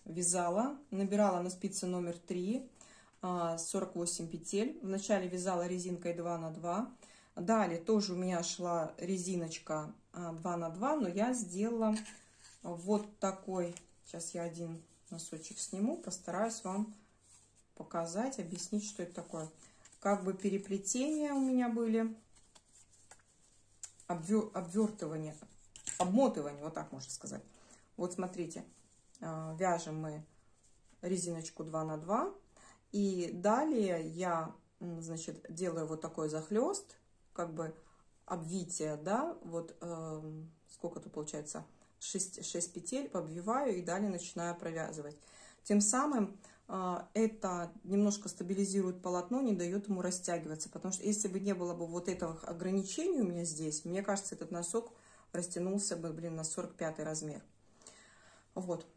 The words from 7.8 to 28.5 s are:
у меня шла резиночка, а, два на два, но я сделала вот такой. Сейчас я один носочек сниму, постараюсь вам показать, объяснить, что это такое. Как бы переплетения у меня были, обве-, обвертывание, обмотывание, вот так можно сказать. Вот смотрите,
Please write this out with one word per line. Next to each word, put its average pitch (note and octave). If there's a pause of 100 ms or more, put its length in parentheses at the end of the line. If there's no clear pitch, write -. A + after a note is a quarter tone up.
у F3
меня F3+
шла E3+
резиночка, E3+ (180)
а, E3+
два E3+
на E3
два, A#3+
но A3+
я G#3
сделала A3 (680)
вот F3+
такой. F#3 (320)
Сейчас -
я E3+
один E3 (280)
носочек D#3+
сниму, A3
постараюсь G3
вам G3+ (840)
показать, E3+
объяснить, F#3
что -
это E3+
такое. E3 (520)
Как G3
бы F#3+
переплетения B3
у C#4
меня B3+
были, A3+ (1900)
обве-, F#3
обвертывание, E3+ (640)
обмотывание, F3+
вот D#3
так D3+
можно C3
сказать. - (540)
Вот F3
смотрите, F3+ (580)